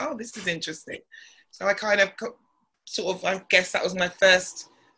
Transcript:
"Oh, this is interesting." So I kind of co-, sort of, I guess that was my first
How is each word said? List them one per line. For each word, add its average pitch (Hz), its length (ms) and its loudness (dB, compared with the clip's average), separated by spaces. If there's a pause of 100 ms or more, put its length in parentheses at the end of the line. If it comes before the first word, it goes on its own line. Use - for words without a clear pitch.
"Oh, 285 160 -4
this 233 200 -12
is 185 100 -8
interesting." 160 520 -6 (520)
So - 140 -6
I 202 80 4
kind 202 280 2
of 190 160 2
co-, - 180 -8 (500)
sort 185 300 -4
of, 180 100 -12
I 185 240 -2
guess 180 220 4
that - 120 -2
was - 120 -2
my 180 140 0
first - 600 2 (280)